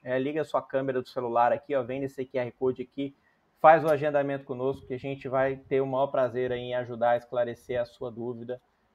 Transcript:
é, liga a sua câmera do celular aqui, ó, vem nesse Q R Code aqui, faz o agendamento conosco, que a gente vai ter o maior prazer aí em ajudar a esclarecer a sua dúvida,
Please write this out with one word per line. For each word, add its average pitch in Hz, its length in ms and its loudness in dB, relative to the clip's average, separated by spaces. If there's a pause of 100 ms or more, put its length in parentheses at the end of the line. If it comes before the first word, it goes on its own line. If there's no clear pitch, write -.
é, 127 160 -2
liga 151 220 -2
a - 20 -4
sua 131 180 -2
câmera 135 400 -2
do - 60 -18
celular 120 440 2
aqui, 117 220 -2
ó, 131 80 0
vem 131 160 -8
nesse 135 260 -8
Q 127 140 -6
R 120 140 -4
Code 127 300 -2
aqui, 139 300 -8 (480)
faz 156 240 10
o 160 40 2
agendamento 143 560 0
conosco, 131 400 -4
que 131 100 -8
a 123 40 -6
gente 139 300 -8
vai 135 260 0
ter 135 260 -2
o 135 60 0
maior 135 220 0
prazer 127 420 0
aí 123 80 -2
em 123 160 -6
ajudar 120 360 0
a 120 60 6
esclarecer 120 640 -4
a 120 40 -4
sua 123 260 -10
dúvida, 120 500 -8 (340)